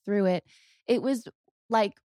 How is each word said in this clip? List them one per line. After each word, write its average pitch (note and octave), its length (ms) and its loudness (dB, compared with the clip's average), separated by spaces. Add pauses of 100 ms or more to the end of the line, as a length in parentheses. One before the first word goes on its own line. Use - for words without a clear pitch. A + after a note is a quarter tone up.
through G3+ 220 0
it, F3+ 180 0 (420)
it A#3+ 160 0
was, B3 240 -4 (440)
like, A3 240 0 (140)